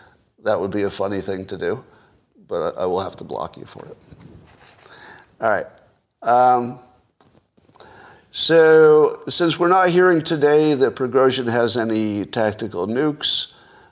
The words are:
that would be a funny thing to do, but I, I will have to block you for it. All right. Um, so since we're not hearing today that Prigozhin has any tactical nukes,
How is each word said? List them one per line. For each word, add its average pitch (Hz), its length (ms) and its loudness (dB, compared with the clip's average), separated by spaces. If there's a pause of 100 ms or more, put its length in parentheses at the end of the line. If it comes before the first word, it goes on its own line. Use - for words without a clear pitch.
(440)
that 107 140 -2
would 95 120 -6
be 101 140 -4
a 98 60 -4
funny 98 300 -6
thing 95 260 -10
to 95 120 -14
do, 92 260 -6 (640)
but 82 260 -6
I, 87 60 -8
I 92 40 -4
will 92 140 -4
have - 160 -10
to - 80 -16
block - 320 -12
you - 80 -20
for - 220 -20
it. - 100 -20 (1400)
All 113 80 0
right. 92 180 -2 (560)
Um, 123 560 2 (1500)
so 156 960 4
since 165 300 -2
we're 175 100 0
not 185 200 2
hearing 175 340 2
today 151 520 2
that 127 200 0
Prigozhin 131 540 0
has 117 280 0
any 110 500 -4
tactical 104 600 -4
nukes, 147 680 -6 (400)